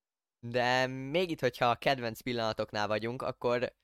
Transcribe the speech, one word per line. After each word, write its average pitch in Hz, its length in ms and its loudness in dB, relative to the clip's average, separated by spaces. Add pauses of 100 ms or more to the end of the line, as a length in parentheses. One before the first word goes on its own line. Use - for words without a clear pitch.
(400)
De 123 480 2
még 139 420 -2
itt, 156 100 -6
hogyha 123 300 2
a 117 60 4
kedvenc 123 460 -2
pillanatoknál 110 640 -2
vagyunk, 113 340 -2
akkor 123 640 -2